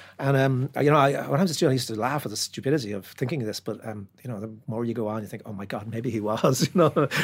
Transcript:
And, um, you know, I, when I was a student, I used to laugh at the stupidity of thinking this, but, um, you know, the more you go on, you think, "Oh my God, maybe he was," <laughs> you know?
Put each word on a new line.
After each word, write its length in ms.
And, 180
um, 400
you 140
know, 60
I, 300
when 140
I 20
was 80
a 40
student, 160
I 20
used 160
to 60
laugh 320
at 40
the 60
stupidity 560
of 140
thinking 380
this, 160
but, 240
um, 240
you 80
know, 80
the 160
more 180
you 80
go 160
on, 140
you 40
think, 200
"Oh 80
my 100
God, 260
maybe 200
he 100
was," 500
<laughs> 40
you 40
know? 300